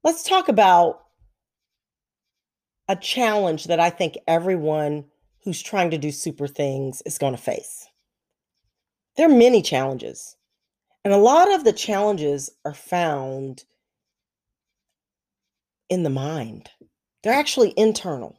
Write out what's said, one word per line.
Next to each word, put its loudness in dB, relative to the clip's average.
let's 0
talk 0
about 4
a -2
challenge -2
that 0
I 4
think -4
everyone -2
who's -8
trying -2
to -4
do -6
super -8
things -6
is -10
gonna -4
face. -10
There 4
are 8
many 6
challenges, -6
and 2
a 6
lot 6
of -2
the 6
challenges -2
are -10
found -6
in -4
the -2
mind. -8
They're -2
actually 0
internal. -2